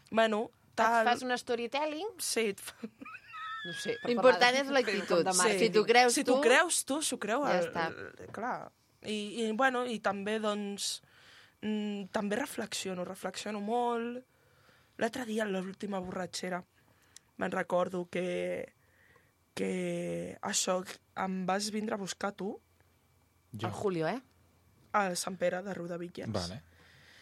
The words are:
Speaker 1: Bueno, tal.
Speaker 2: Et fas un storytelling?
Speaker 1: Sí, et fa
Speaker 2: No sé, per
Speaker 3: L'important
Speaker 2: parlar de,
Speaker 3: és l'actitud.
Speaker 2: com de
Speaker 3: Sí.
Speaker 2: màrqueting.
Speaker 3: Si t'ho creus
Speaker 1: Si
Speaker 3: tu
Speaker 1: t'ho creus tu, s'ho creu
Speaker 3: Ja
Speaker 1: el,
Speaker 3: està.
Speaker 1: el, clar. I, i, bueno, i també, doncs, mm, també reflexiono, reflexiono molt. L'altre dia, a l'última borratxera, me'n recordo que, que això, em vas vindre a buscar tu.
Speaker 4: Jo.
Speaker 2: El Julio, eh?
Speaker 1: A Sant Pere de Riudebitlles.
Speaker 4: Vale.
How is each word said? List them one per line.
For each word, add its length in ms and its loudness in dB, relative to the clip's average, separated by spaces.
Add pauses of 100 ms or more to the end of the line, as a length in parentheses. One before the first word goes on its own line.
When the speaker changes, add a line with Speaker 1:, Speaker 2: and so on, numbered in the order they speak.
(100)
Speaker 1:
Bueno, 320 4 (340)
tal. 240 6
Speaker 2:
Et 80 6
fas 160 2
un 120 0
storytelling? 800 -4
Speaker 1:
Sí, 340 0
et 80 -8
fa 160 -16 (880)
Speaker 2:
No 80 -8
sé, 260 -4
per 140 -4
Speaker 3:
L'important 320 6
Speaker 2:
parlar 80 8
de, 80 4
Speaker 3:
és 160 -2
l'actitud. 320 2
Speaker 2:
com 160 4
de 80 2
Speaker 3:
Sí. 80 4
Speaker 2:
màrqueting. 180 4
Speaker 3:
Si 140 6
t'ho 160 6
creus 260 8
Speaker 1:
Si 100 2
Speaker 3:
tu 100 6
Speaker 1:
t'ho 100 4
creus 400 6
tu, 180 -2
s'ho 160 -2
creu 240 0
Speaker 3:
Ja 160 2
Speaker 1:
el, 80 2
Speaker 3:
està. 220 -2
Speaker 1:
el, 420 -12
clar. 400 -6 (320)
I, 140 -4 (300)
i, 60 0
bueno, 340 2
i 140 -4
també, 380 -2
doncs, 640 -4 (600)
mm, 500 -4
també 240 -2
reflexiono, 680 -6
reflexiono 560 -8
molt. 640 -2 (760)
L'altre 260 -4
dia, 200 -2
a 40 -4
l'última 500 -4
borratxera, 640 -6 (760)
me'n 120 -2
recordo 580 0
que, 640 -4 (840)
que 840 -4
això, 360 0 (380)
em 280 -2
vas 280 0
vindre 220 -2
a 40 -4
buscar 340 -4
tu. 220 -6 (960)
Speaker 4:
Jo. 140 -6
Speaker 2:
El 60 -2
Julio, 340 0
eh? 140 -2 (720)
Speaker 1:
A 220 2
Sant 220 -6
Pere 260 0
de 120 -6
Riudebitlles. 580 -8
Speaker 4:
Vale. 300 -4 (600)